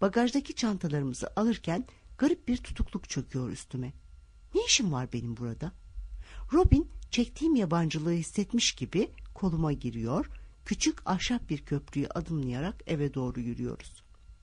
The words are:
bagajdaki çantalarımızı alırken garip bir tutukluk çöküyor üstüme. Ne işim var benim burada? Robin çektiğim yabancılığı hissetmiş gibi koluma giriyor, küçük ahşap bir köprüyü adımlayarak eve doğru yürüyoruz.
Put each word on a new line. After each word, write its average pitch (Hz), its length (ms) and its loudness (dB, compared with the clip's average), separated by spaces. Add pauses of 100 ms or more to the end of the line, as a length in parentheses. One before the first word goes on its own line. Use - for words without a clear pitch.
bagajdaki 240 540 2
çantalarımızı 147 800 -2
alırken 208 500 2 (320)
garip 311 300 2
bir 247 80 2
tutukluk - 520 -4
çöküyor 127 420 -4
üstüme. 127 420 -8 (640)
Ne 440 100 2
işim 220 280 2
var 127 200 -2
benim 117 240 -4
burada? 120 360 -6 (800)
Robin 330 380 8 (200)
çektiğim 277 460 2
yabancılığı 165 560 4
hissetmiş 196 600 0
gibi 180 380 0 (240)
koluma 160 380 2
giriyor, 120 580 -2 (340)
küçük - 420 0
ahşap 190 440 0
bir 147 140 -2
köprüyü 143 500 -2
adımlayarak 160 720 -2
eve 147 280 0
doğru 127 260 -2
yürüyoruz. 120 600 -6 (400)